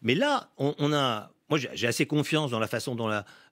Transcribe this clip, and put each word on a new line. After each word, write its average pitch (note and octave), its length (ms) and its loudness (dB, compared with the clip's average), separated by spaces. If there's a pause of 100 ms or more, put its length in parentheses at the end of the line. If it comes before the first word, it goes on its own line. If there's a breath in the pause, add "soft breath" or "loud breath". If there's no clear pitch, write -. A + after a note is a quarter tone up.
Mais A#2 120 2
là, C4+ 440 0
on, C#3 200 0
on D3 140 2
a, B2+ 400 0 (160)
moi, D#3 100 2
j'ai, B2 160 -4
j'ai A#2 120 -2
assez A#2 180 2
confiance D3+ 460 0
dans A#2 80 -2
la A2 80 0
façon A#2+ 300 -4
dont A#2 100 -4
la, G#2+ 180 -2 (280 loud breath)